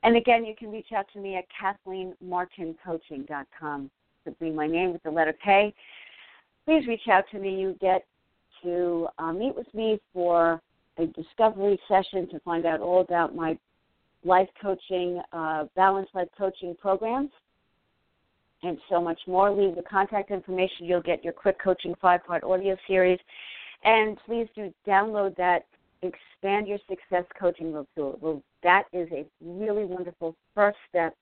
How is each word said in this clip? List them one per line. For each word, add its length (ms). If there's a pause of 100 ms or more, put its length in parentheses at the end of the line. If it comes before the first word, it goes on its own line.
And 140
again, 280
you 140
can 140
reach 240
out 160
to 80
me 160
at 80 (140)
Kathleen 640
Martin 540 (100)
Coaching 440
dot 180 (120)
com. 320 (340)
Simply 260
my 160
name 260
with 120
the 60
letter 240 (100)
K. 280 (920)
Please 220
reach 240
out 200
to 80
me. 220
You 200
get 240 (580)
to, 460 (100)
uh, 140
meet 220
with 200
me 260 (120)
for 480 (380)
a 80
discovery 840
session 400
to 120
find 260
out 140
all 200
about 340
my 220 (680)
life 240 (120)
coaching, 600 (120)
uh, 320 (100)
balanced 400
life 220
coaching 380
programs, 560 (1300)
and 160 (100)
so 120
much 260
more. 240
Leave 240
the 80
contact 480
information. 560
You'll 140
get 240
your 80
quick 260
coaching 380
five-part 480
audio 320 (100)
series. 320 (680)
And 420
please 280
do 180 (140)
download 500
that 300 (360)
Expand 680
Your 100 (100)
Success 360 (140)
Coaching 340
Room 140 (100)
Tool. 240
Well, 220 (200)
that 300
is 180
a 160 (140)
really 440
wonderful 520 (180)
first 240 (100)
step 340